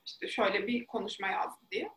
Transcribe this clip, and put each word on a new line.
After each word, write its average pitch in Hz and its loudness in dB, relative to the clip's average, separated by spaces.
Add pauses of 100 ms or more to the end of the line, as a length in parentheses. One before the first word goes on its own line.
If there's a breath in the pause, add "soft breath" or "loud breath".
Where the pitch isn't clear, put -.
işte - -8
şöyle 202 4
bir 240 0
konuşma 196 -2
yazdı 214 -2
diye. - -2